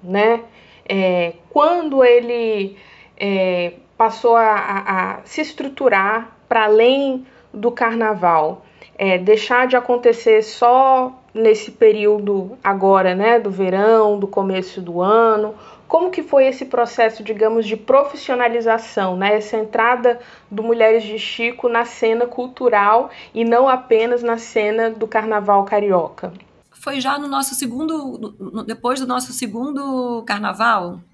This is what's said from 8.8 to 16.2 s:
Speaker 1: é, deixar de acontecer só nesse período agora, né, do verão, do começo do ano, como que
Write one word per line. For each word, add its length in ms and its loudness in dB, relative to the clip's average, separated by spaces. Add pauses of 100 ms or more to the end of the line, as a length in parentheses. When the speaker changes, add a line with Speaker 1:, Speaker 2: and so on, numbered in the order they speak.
Speaker 1:
é, 220 0
deixar 480 2
de 100 2
acontecer 680 2
só 760 2 (160)
nesse 380 2
período 920 2
agora, 520 2
né, 240 4
do 120 -2
verão, 680 2
do 80 -4
começo 540 -4
do 200 -8
ano, 540 2 (320)
como 240 0
que 120 -6